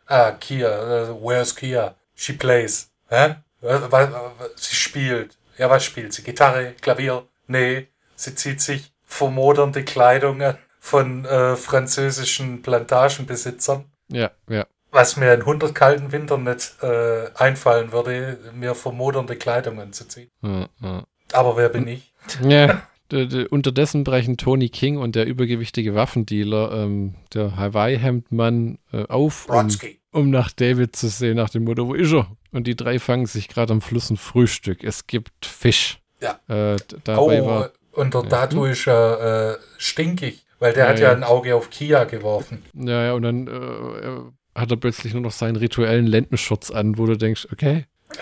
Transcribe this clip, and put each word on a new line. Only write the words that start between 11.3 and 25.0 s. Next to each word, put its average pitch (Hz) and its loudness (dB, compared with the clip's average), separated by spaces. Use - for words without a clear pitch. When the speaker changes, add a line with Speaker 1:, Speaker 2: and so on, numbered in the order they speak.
Speaker 1:
französischen 131 -2
Plantagenbesitzern. 127 -2
Speaker 2:
Ja, 120 -4
ja. 107 -4
Speaker 1:
Was 120 4
mir 127 6
in 113 2
hundert 151 0
kalten 143 4
Wintern 147 -2
nicht, 123 -6
äh, 117 -2
einfallen 120 2
würde, 123 -4
mir 123 -6
vermodernde 123 -4
Kleidung 120 -4
anzuziehen. 101 -16
Speaker 2:
Ja, 98 -6
ja. 92 -10
Speaker 1:
Aber 123 2
wer 117 4
bin 123 -2
Speaker 2:
Hm. 120 -8
Speaker 1:
ich? - -18
Speaker 2:
Ja, 147 6
<laughs> - -20
d-, 135 -2
d-, 127 -4
unterdessen 143 0
brechen 127 0
Tony 131 2
King 143 -2
und 117 -4